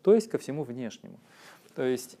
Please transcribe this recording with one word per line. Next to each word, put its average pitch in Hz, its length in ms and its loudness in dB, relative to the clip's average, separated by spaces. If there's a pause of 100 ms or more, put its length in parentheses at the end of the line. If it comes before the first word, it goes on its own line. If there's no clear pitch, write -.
то 202 120 8
есть 226 140 2
ко 135 100 -4
всему 147 260 -6
внешнему. 120 540 -10 (560)
То - 80 -4
есть 127 380 0